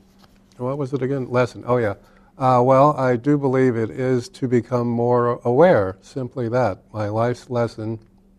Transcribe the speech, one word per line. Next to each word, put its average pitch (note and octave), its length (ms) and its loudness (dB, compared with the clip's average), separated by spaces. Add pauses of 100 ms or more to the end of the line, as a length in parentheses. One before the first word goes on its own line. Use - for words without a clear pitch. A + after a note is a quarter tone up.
(580)
What B2+ 200 -6
was C#3 160 -6
it C3 80 -4
again? C3 280 -4
Lesson. A#2+ 380 -2
Oh, B2 100 2
yeah. G#2+ 180 -2 (460)
Uh, B2+ 180 4
well, C3+ 380 4
I B2+ 200 0
do C#3+ 200 0
believe C3 380 2
it A2+ 160 -4
is B2+ 380 -2
to - 180 -8
become A#2+ 420 0
more A#2+ 560 0
aware, B2 560 4
simply B2+ 480 -8
that. A2+ 300 -2 (120)
My G#2+ 160 -6
life's A#2 440 -4
lesson A2+ 480 -6 (400)